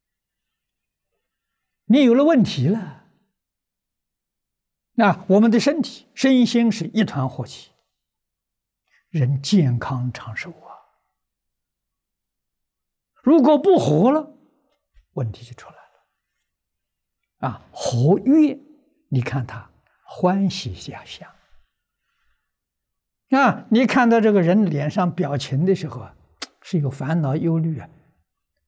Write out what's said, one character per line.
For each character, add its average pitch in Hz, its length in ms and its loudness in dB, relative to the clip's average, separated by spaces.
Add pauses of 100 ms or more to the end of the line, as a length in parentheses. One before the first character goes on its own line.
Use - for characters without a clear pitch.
(1900)
你 277 180 2
有 233 100 4
了 269 100 4
问 294 200 4
题 135 240 -2
了。 180 420 -6 (1800)
那 - 360 0
我 196 120 4
们 226 100 4
的 226 100 4
身 294 220 0
体、 - 320 -10
身 262 320 2
心 233 260 0
是 - 180 -6
一 214 140 0
团 135 240 -4
和 - 200 -10
气， - 240 -20 (1400)
人 139 320 -2
健 135 380 0
康 123 340 -6
长 - 220 -14
寿 - 160 -12
啊。 - 260 -20 (2500)
如 311 180 4
果 294 160 4
不 339 220 4
和 165 320 2
了， 302 260 -4 (760)
问 120 180 -6
题 - 120 -18
就 - 120 -20
出 - 140 -20
来 - 60 -20
了。 - 320 -20 (1400)
啊， - 260 -12
和 139 460 0
悦， 294 360 2 (540)
你 135 100 -2
看 127 280 -4
他 - 240 -20 (340)
欢 196 420 -2
喜 98 280 -8
家 - 280 -18
乡。 - 240 -20 (2000)
啊， 262 400 2
你 233 160 4
看 247 220 2
到 233 100 4
这 214 120 2
个 202 100 4
人 185 240 2
脸 147 240 -4
上 180 260 -2
表 147 220 -4
情 135 280 -4
的 190 80 2
时 170 140 -6
候 117 140 -14
啊， - 140 -20 (460)
是 - 180 -4
有 139 120 -2
烦 160 300 -4
恼、 139 140 -2
忧 165 240 -2
虑 160 200 -4
啊， - 100 -18 (800)